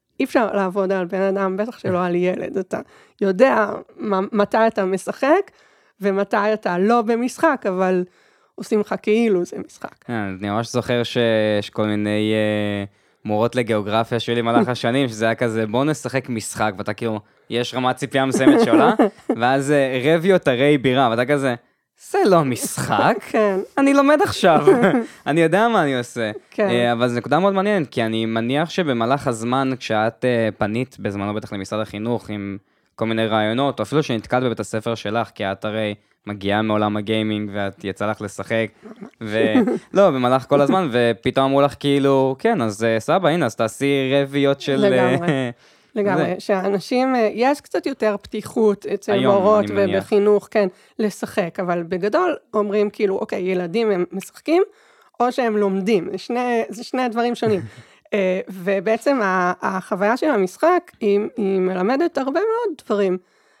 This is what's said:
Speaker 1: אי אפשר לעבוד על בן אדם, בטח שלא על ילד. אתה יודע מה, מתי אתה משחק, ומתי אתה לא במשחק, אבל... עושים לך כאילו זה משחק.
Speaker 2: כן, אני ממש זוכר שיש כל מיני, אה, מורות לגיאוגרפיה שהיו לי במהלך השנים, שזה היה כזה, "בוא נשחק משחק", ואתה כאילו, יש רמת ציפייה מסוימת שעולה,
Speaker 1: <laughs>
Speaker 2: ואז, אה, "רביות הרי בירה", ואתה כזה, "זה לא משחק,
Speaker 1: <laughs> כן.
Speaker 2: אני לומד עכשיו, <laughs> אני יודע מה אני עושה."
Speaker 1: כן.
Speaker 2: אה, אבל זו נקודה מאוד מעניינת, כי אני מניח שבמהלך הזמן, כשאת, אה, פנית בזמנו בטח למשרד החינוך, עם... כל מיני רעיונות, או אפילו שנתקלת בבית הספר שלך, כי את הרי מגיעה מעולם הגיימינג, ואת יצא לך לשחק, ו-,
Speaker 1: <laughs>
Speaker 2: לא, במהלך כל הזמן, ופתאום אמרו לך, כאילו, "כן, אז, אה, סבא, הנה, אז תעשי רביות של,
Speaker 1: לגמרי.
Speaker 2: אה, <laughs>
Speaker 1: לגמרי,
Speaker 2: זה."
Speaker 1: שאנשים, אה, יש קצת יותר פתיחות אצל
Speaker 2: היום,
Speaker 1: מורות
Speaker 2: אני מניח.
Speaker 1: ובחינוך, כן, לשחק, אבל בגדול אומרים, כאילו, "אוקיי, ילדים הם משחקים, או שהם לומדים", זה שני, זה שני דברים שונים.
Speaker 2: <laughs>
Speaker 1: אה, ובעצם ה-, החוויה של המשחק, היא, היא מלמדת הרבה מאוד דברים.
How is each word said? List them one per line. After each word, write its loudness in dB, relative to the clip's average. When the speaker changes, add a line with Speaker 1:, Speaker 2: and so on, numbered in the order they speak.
Speaker 1:
אי 0
אפשר 0
לעבוד -2
על -2
בן -4
אדם, -2
בטח -6
שלא -2
על -2
ילד. -2
אתה -6
יודע 4
מה, -2
מתי 2
אתה 0
משחק, -2
ומתי -2
אתה -4
לא 2
במשחק, -2
אבל... 0
עושים -2
לך -4
כאילו 2
זה -12
משחק. -16
Speaker 2:
כן, -8
אני -4
ממש -2
זוכר 0
שיש 0
כל -2
מיני, 0
אה, -2
מורות 0
לגיאוגרפיה 0
שהיו -4
לי 0
במהלך 0
השנים, 0
שזה -4
היה 2
כזה, -2
"בוא -2
נשחק -4
משחק", -4
ואתה -6
כאילו, -6
יש -4
רמת -2
ציפייה -2
מסוימת 4
שעולה, 4
Speaker 1:
<laughs> -6
Speaker 2:
ואז, 2
אה, 2
"רביות 2
הרי 4
בירה", 2
ואתה 0
כזה, 0
"זה 0
לא 6
משחק, 0
Speaker 1:
<laughs> -16
כן. 0
Speaker 2:
אני 4
לומד 4
עכשיו, 4
<laughs> -6
אני 2
יודע 4
מה 2
אני 0
עושה." -4
Speaker 1:
כן. 0
Speaker 2:
אה, 2
אבל 2
זו -2
נקודה 0
מאוד 2
מעניינת, 0
כי -4
אני -2
מניח -2
שבמהלך -2
הזמן, -2
כשאת, -2
אה, 0
פנית -4
בזמנו -4
בטח -10
למשרד -6
החינוך, -6
עם... -8
כל -4
מיני 0
רעיונות, 0
או -4
אפילו -2
שנתקלת -2
בבית -2
הספר -6
שלך, -4
כי -8
את -6
הרי -4
מגיעה -2
מעולם 0
הגיימינג, -2
ואת -6
יצא -4
לך -8
לשחק, -4
ו-, 0
Speaker 1:
<laughs> -14
Speaker 2:
לא, 6
במהלך 0
כל 4
הזמן, 2
ופתאום 0
אמרו 2
לך, 2
כאילו, 2
"כן, 0
אז, -2
אה, 2
סבא, 0
הנה, 0
אז -6
תעשי -2
רביות 0
של, -2
Speaker 1:
לגמרי. 2
Speaker 2:
אה, -2
<laughs> -20
Speaker 1:
לגמרי, 0
Speaker 2:
זה." -2
Speaker 1:
שאנשים, 0
אה, 2
יש 0
קצת -6
יותר -2
פתיחות -2
אצל -4
Speaker 2:
היום, 4
Speaker 1:
מורות 4
Speaker 2:
אני -4
מניח. 0
Speaker 1:
ובחינוך, 2
כן, 2
לשחק, -4
אבל -2
בגדול -2
אומרים, 0
כאילו, -2
"אוקיי, -6
ילדים -2
הם 0
משחקים, -2
או 2
שהם 0
לומדים", 0
זה -8
שני, -2
זה -14
שני -2
דברים -2
שונים. 0
Speaker 2:
<laughs> -16
Speaker 1:
אה, 0
ובעצם 0
ה-, 2
החוויה 0
של 0
המשחק, 0
היא, 2
היא 0
מלמדת 0
הרבה -2
מאוד -2
דברים. 0